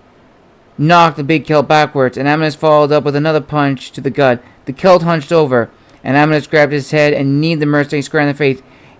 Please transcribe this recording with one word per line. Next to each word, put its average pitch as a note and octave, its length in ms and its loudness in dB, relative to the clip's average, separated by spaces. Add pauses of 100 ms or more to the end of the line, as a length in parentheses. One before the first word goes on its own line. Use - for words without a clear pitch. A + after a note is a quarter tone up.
(760)
knocked E3 400 2
the D3+ 80 -8
big D3+ 220 -2
Celt D3 220 0
backwards, C#3+ 480 0
and C3 100 -6
Amynas D3+ 280 -2
followed D3+ 380 2
up D3 120 2
with C#3+ 120 -2
another D3+ 240 0
punch C#3 520 -4
to - 80 -14
the C3+ 100 -6
gut. B2+ 320 0 (220)
The - 80 -8
Celt F3+ 300 2
hunched E3 300 -4
over, B2+ 380 0 (320)
and C3+ 140 -4
Amynas D3+ 300 2
grabbed D3 260 0
his C#3 180 -6
head D3 220 2
and C#3 280 0
kneed D#3+ 200 -2
the D3+ 60 -2
mercenary D3 360 -2
square D3+ 200 -4
in C#3+ 60 0
the C#3 60 -2
face. C3+ 280 -2 (380)